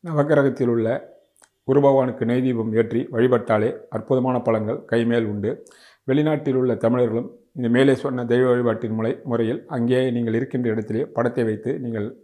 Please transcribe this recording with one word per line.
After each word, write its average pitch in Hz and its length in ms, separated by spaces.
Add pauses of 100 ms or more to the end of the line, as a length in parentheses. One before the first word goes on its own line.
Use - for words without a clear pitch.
நவக்கிரகத்தில் 143 680
உள்ள 113 120 (800)
குரு 135 180
பகவானுக்கு 131 440
நெய் 127 160
தீபம் 113 320
ஏற்றி 113 240 (120)
வழிபட்டாலே, 113 580 (240)
அற்புதமான 127 420 (100)
பலன்கள் 110 320 (120)
கைமேல் 117 400
உண்டு. 104 200 (560)
வெளிநாட்டில் 147 520
உள்ள 127 120 (120)
தமிழர்களும் 120 440 (300)
இந்த 120 100
மேலே 131 340
சொன்ன 127 280
தெய்வ 123 200
வழிபாட்டின் 117 480
முறை, 113 120 (200)
முறையில் 117 300 (160)
அங்கேயே 127 280 (120)
நீங்கள் 117 220
இருக்கின்ற 123 340
இடத்திலே 110 300 (140)
படத்தை 120 320
வைத்து 107 220 (140)
நீங்கள் 113 220 (160)